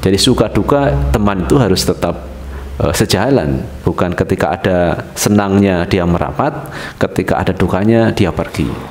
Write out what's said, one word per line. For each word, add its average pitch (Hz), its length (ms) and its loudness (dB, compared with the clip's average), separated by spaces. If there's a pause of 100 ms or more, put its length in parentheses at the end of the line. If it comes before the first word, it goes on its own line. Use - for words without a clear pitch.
Jadi 95 160 4
suka 117 320 2
duka 127 400 2 (160)
teman 101 400 0
itu - 80 4
harus 95 240 2
tetap, - 480 -4 (480)
eh, - 160 -2
sejalan. 101 720 0 (160)
Bukan 87 320 -2
ketika 90 400 0
ada 92 260 0 (380)
senangnya 98 720 4
dia 92 160 2
merapat, 87 640 -2 (320)
ketika - 400 0
ada 95 160 0
dukanya 107 560 2
dia 92 160 2
pergi. 80 400 -4 (220)